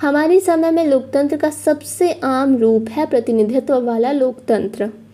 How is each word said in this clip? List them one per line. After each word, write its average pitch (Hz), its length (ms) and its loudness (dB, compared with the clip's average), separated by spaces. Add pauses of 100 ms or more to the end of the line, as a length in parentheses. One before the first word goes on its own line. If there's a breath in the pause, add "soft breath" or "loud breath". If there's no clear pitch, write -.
हमारे 311 380 4
समय 330 320 2
में 330 140 2
लोकतंत्र 277 520 0
का 302 120 0
सबसे 302 600 -2 (120)
आम 262 340 2
रूप 226 320 2
है 302 160 -2
प्रतिनिधित्व 247 760 0
वाला 233 300 -2
लोकतंत्र। 240 800 -2 (240)